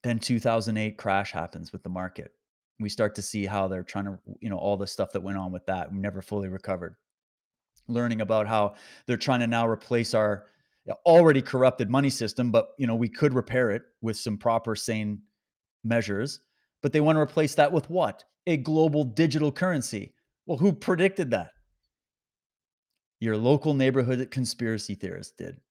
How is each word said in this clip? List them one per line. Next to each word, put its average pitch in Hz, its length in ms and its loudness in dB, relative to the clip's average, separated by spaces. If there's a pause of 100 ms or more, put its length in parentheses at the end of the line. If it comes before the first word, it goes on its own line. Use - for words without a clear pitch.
Then 120 160 -2
two 117 220 0
thousand 113 380 0
eight 107 180 -4
crash 98 360 -2
happens 82 380 -10
with - 120 -14
the 90 80 -10
market. 90 440 -10 (460)
We 107 80 -4
start 104 280 -2
to 101 60 -8
see 101 220 -4
how 98 240 -2
they're 92 160 -6
trying 101 220 -6
to, 95 120 -10 (220)
you 117 80 -8
know, 98 100 -6
all 101 200 0
the 98 80 -4
stuff - 260 -6
that 98 80 -4
went 98 160 -6
on 92 160 -6
with 90 140 -10
that, 92 260 -4
we 98 60 -6
never 98 240 -6
fully 98 260 -6
recovered. 90 480 -8 (920)
Learning 117 360 -2
about 107 240 2
how 104 280 2 (320)
they're 120 120 -2
trying 127 220 0
to 120 60 0
now 117 220 0
replace 117 460 -2
our 104 320 2 (580)
already 165 380 8
corrupted 127 480 2
money 135 200 4
system, 120 400 -2
but, 110 280 2
you 135 80 -2
know, 113 100 0
we 117 120 0
could 139 260 0
repair 123 360 0
it 110 120 -4 (180)
with 110 160 -4
some 107 200 -6
proper, 113 380 0
sane 107 460 -4 (640)
measures. 113 560 -2 (420)
But 143 100 0
they 156 80 4
want 156 160 4
to 156 40 4
replace 151 360 0
that 147 140 6
with 165 200 0
what? 160 340 -2 (220)
A 170 100 2
global 151 480 2
digital 147 480 0
currency. 135 640 -4 (320)
Well, 151 120 -4
who 185 140 6
predicted 185 580 0
that? 92 220 -2 (1700)
Your 110 160 0
local 143 380 2
neighborhood 131 560 2
conspiracy 113 640 -4
theorist 92 420 -12
did. 87 240 -14 (100)